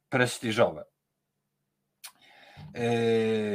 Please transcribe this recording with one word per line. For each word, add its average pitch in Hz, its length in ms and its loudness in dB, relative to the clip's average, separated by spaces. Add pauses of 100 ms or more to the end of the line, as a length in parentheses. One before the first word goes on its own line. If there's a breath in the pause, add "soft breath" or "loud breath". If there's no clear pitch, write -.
prestiżowe. 117 760 0 (1900 loud breath)
E, 240 120 -4 (680)